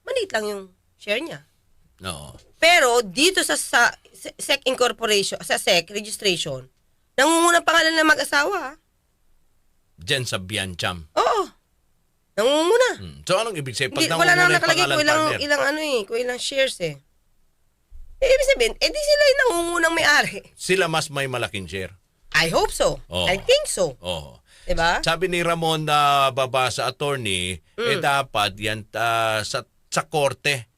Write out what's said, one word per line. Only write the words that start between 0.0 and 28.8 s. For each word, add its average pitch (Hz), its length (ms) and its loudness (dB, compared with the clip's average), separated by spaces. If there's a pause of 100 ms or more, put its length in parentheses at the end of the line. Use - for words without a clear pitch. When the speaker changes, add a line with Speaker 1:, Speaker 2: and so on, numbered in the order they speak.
Speaker 1:
maliit 494 320 -4
lang 220 140 -2
yung 202 160 -8 (340)
share 208 240 -4
niya. 165 240 -12 (580)
Speaker 2:
Oo. 73 380 -12 (160)
Speaker 1:
Pero 302 440 4
dito 269 420 0
sa, - 120 -2
sa 247 380 2 (140)
se-, - 280 -18
sec - 300 -4
incorporation, 226 760 0
sa - 180 -4
sec 175 320 2
registration, 196 760 -4 (500)
nangungunang 330 480 4
pangalan 320 320 4
ng 311 140 4
mag-asawa, 302 480 2 (100)
ah. 294 100 -14 (1160)
Speaker 2:
Diyan 127 300 -4
sa 117 140 -6
Biancham. 92 760 -6
Speaker 1:
Oo. 440 300 0 (920)
Nangunguna. 320 600 4
Speaker 2:
Hmm. - 280 -14
So, 180 100 0
anong 214 220 -2
ibig 131 180 -8
sabihin? 135 240 -2
Pag - 60 2
Speaker 1:
Hindi, - 100 0
wala 339 160 2
Speaker 2:
nangunguna 349 60 4
Speaker 1:
naman 359 100 4
Speaker 2:
yung 349 80 4
Speaker 1:
nakalagay 330 240 2
Speaker 2:
pangalan, 349 160 2
Speaker 1:
kung 302 80 2
ilang, 302 220 2
Speaker 2:
partner? 233 180 -2
Speaker 1:
ilang 285 220 0
ano 294 160 -2
eh, 285 240 -2
kung 226 140 -6
ilang 247 200 -4
shares 262 420 -2
eh. 156 160 -6 (1200)
Eh, 539 80 0
ibig 523 220 4
sabihin, 233 260 2
eh, 285 140 -2
di 508 120 -4
sila 587 240 4
yung 554 160 4
nangungunang 339 540 2
may-ari. 277 440 2 (160)
Speaker 2:
Sila 185 320 0
mas 160 220 -2
may 139 180 -4
malaking 117 400 -6
share. 92 280 -10 (380)
Speaker 1:
I 160 160 2
hope 311 220 0
so. 151 360 -2
Speaker 2:
Oo. 90 200 -2
Speaker 1:
I 190 120 0
think 554 280 2
so. 170 320 -2
Speaker 2:
Oo. 76 400 -8 (260)
Speaker 1:
Diba? 175 360 0
Speaker 2:
Sabi 165 260 0
ni 175 140 -2
Ramon 165 420 0
na 143 460 4
babasa, 127 560 -2
attorney, 110 720 -4 (160)
eh, 233 240 -2
Speaker 1:
Mm. 170 80 -4
Speaker 2:
dapat 131 500 0
yan, 107 380 -6